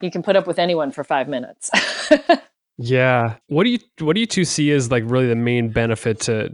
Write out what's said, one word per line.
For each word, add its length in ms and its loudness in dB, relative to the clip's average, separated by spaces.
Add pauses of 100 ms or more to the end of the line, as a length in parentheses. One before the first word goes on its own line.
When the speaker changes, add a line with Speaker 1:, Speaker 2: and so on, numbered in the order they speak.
Speaker 1:
you 80 -6
can 120 -6
put 140 0
up 100 2
with 140 -2
anyone 320 0
for 100 -10
five 260 -2
minutes. 400 -10 (420)
<laughs> 100 6 (560)
Speaker 2:
Yeah. 600 2 (100)
What 160 0
do 80 2
you, 80 0 (220)
what 140 2
do 60 0
you 60 0
two 180 0
see 280 0
as, 180 2
like, 160 2
really 220 2
the 80 2
main 340 0
benefit 520 0
to, 320 -2